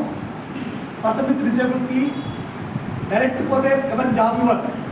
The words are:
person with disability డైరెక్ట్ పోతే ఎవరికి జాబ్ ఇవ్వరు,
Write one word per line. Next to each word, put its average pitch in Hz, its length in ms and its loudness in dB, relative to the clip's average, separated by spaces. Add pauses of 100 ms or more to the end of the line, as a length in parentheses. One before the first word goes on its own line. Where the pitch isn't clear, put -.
(1040)
person 226 280 2
with 277 180 2
disability 254 540 2 (1080)
డైరెక్ట్ 254 400 2
పోతే 269 220 4 (200)
ఎవరికి 233 280 2
జాబ్ 233 220 4
ఇవ్వరు, 226 200 4 (280)